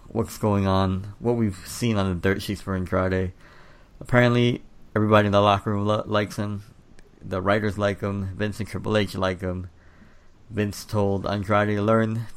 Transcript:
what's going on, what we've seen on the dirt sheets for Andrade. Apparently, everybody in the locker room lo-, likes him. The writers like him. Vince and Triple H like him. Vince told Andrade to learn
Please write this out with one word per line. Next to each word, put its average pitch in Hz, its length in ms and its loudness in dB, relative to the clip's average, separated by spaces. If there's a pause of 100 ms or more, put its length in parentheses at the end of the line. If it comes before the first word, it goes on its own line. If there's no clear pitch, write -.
what's - 300 -4
going 101 300 2
on, 95 520 0
what 120 160 0
we've 107 220 0 (100)
seen 113 300 -2
on 95 120 0
the 92 60 0
dirt 95 260 0
sheets - 200 -6
for 98 140 -6
Andrade. 92 580 -2 (640)
Apparently, 120 640 2 (340)
everybody 107 320 6
in 101 40 2
the 101 100 6
locker 101 300 4
room 101 140 -2
lo-, 104 200 0
likes 104 320 -2
him. 104 260 -8 (580)
The 95 200 -4
writers 101 360 0
like 101 240 0
him. 98 340 -4
Vince 104 240 -4
and 101 100 -6
Triple 104 280 -4
H 101 180 0
like 95 260 -2
him. 92 280 -6 (800)
Vince 104 360 -4
told 98 420 0
Andrade 104 480 0
to 101 60 -2
learn 110 440 2 (120)